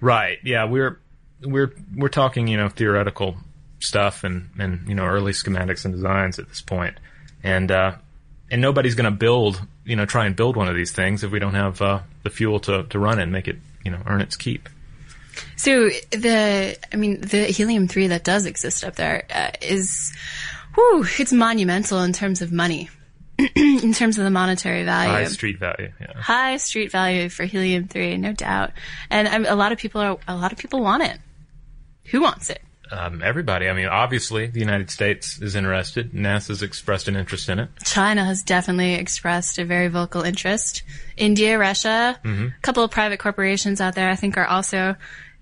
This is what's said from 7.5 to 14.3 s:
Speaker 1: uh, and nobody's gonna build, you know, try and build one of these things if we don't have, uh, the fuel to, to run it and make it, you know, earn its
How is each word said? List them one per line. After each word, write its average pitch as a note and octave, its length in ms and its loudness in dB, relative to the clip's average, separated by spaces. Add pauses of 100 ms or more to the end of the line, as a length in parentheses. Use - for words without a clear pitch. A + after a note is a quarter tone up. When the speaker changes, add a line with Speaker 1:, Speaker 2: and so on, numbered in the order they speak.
Speaker 1:
uh, F#2 240 2 (540)
and B2 120 0
nobody's C3+ 340 4
gonna A#2 160 2
build, G#2 500 2 (240)
you A#2 100 -2
know, G#2 120 2
try A#2 180 2
and F#2+ 100 0
build A#2 200 2
one G2+ 120 2
of F2 80 0
these F2+ 160 -2
things G2 320 0
if G2 80 -4
we G#2 80 0
don't G2 160 0
have, G2 260 0
uh, G2 180 2 (240)
the G#2 80 -4
fuel G#2+ 300 0
to, F#2+ 220 0
to - 160 -4
run G#2+ 200 2
it F2+ 40 0
and E2+ 80 -2
make F#2 160 -2
it, F#2 100 -4 (280)
you F#2 60 -2
know, F2 160 -6
earn G2+ 140 2
its - 140 -4